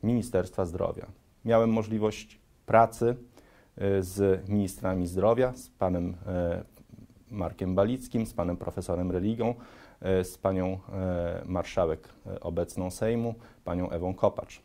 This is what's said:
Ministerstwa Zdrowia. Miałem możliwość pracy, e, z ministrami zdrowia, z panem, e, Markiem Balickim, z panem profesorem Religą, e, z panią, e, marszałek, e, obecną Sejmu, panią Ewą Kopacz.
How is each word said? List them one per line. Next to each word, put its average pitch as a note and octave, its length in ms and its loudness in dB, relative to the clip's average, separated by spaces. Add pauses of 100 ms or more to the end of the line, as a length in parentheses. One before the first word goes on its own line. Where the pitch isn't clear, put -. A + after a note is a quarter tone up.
Ministerstwa G2 600 0
Zdrowia. F2 400 -4 (400)
Miałem A2+ 240 6
możliwość G#2+ 680 -2 (260)
pracy, A#2 500 6 (640)
e, G2 240 2
z F#2+ 480 2
ministrami F#2+ 580 0
zdrowia, A2+ 480 4
z - 140 -18
panem, F2+ 460 0 (120)
e, F2 360 -2 (680)
Markiem F#2 440 -4
Balickim, A2+ 500 0
z - 80 -12
panem F2 240 -2
profesorem F2+ 540 -4
Religą, A2 440 0 (460)
e, F#2 220 2
z F2+ 140 -10
panią, F#2+ 420 0 (140)
e, F2 520 -2
marszałek, F2 640 0 (180)
e, F#2 120 -10
obecną F2 520 -4
Sejmu, A#2 440 -2 (280)
panią F2+ 260 -2
Ewą F2+ 240 -4
Kopacz. - 520 0